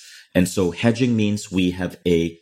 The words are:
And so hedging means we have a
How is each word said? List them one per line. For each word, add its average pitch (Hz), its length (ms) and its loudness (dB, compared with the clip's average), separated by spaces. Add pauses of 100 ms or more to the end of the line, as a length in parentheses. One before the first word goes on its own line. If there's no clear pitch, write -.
(340)
And 92 140 4
so 90 220 0
hedging 117 460 0
means 104 340 -2
we 90 220 0
have 90 340 -6
a 85 360 0